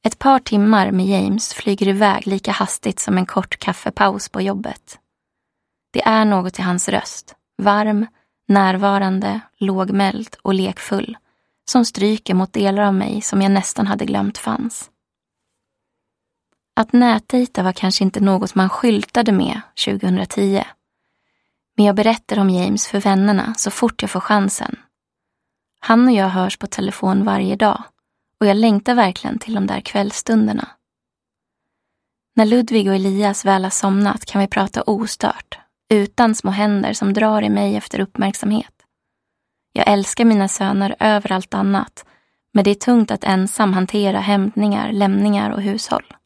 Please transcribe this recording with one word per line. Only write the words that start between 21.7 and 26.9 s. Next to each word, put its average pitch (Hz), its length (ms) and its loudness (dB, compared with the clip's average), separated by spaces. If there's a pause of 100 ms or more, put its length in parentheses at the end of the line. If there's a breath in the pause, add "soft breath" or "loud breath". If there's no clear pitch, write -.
Men 208 80 6
jag 202 100 4
berättar 214 440 0
om 196 100 4
James 185 380 0
för 202 120 -2
vännerna 196 540 2
så - 180 -4
fort - 300 -2
jag 202 100 -6
får 185 80 -4
chansen. - 560 -2 (1040)
Han 240 280 4
och 254 60 4
jag 190 160 2
hörs 185 280 -2
på 202 100 -12
telefon 196 580 -2